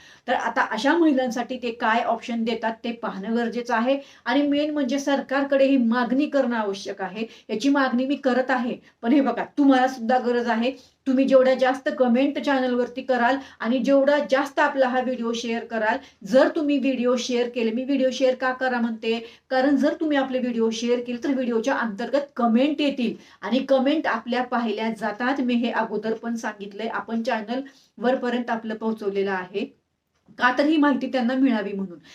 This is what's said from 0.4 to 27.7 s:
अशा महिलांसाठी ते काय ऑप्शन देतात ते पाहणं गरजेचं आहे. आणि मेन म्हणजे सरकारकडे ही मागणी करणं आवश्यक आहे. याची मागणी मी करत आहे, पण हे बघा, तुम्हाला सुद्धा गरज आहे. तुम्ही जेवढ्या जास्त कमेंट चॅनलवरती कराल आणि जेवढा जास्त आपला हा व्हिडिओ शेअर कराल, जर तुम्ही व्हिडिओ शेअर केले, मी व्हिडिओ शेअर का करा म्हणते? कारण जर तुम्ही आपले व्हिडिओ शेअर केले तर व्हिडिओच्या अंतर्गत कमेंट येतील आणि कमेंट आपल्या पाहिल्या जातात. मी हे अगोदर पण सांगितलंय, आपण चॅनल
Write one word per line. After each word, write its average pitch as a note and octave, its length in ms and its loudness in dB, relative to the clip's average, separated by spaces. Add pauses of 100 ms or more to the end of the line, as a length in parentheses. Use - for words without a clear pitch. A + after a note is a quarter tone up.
अशा C4 360 0
महिलांसाठी B3+ 640 2
ते A#3+ 80 -4
काय A3+ 300 0
ऑप्शन A#3 440 -2
देतात A3+ 280 -2 (120)
ते A#3 80 -4
पाहणं G3+ 440 -6
गरजेचं A#3+ 380 -2
आहे. B3+ 240 2 (260)
आणि C4+ 180 2
मेन D4 280 2
म्हणजे C#4 280 -2
सरकारकडे C#4 680 2
ही C4+ 100 4
मागणी B3 500 2
करणं A#3+ 300 0
आवश्यक G3 460 -6
आहे. G#3 240 -6 (240)
याची A3+ 180 -2
मागणी C4 380 2
मी C#4+ 80 0
करत B3+ 360 0
आहे, B3 260 -2 (260)
पण A#3 100 2
हे C#4+ 80 6
बघा, - 240 0 (140)
तुम्हाला C4 300 6
सुद्धा A#3+ 300 0
गरज A#3+ 300 0
आहे. A#3 460 -2 (120)
तुम्ही C4 180 4
जेवढ्या C4 300 6
जास्त B3+ 340 0 (100)
कमेंट C4 400 2
चॅनलवरती B3+ 640 -2
कराल B3 340 2 (240)
आणि A#3 180 0
जेवढा C#4 400 4 (120)
जास्त C#4 280 0
आपला C#4 300 2
हा B3+ 120 0
व्हिडिओ A#3 320 -4
शेअर A#3 320 -4
कराल, A3 320 -2 (280)
जर C4 320 4
तुम्ही C#4+ 220 0
व्हिडिओ B3 380 0
शेअर A#3+ 320 -2
केले, A3+ 220 -2
मी B3+ 140 -4
व्हिडिओ C4 280 2
शेअर B3+ 220 2
का B3+ 180 -2
करा B3+ 280 -2
म्हणते? A3+ 460 -2 (240)
कारण C4 260 2
जर D4 240 2
तुम्ही D4+ 160 0
आपले C4 220 0
व्हिडिओ A3+ 320 0
शेअर A#3+ 300 0
केले A#3+ 240 -8
तर C#4+ 100 0
व्हिडिओच्या A#3+ 400 0
अंतर्गत A#3 480 -2 (140)
कमेंट B3 440 2
येतील B3+ 340 -2 (280)
आणि A3 160 0
कमेंट C4+ 480 2
आपल्या A#3+ 360 -2
पाहिल्या A3+ 480 -4
जातात. A3+ 500 -4
मी B3 140 0
हे A#3 160 0
अगोदर A3 440 -4
पण A#3 200 -6
सांगितलंय, G#3 520 -8
आपण A3+ 360 -6
चॅनल A#3 380 -4 (380)